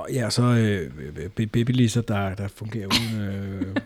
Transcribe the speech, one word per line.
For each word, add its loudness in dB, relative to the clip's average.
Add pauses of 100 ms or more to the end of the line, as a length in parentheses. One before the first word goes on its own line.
og -8
ja, 0
så, 2
øh, 4
b-, -10
b-, -2
babylisser, 4
der, -2
der -4
fungerer -8
uden, -4
øh, -6 (100)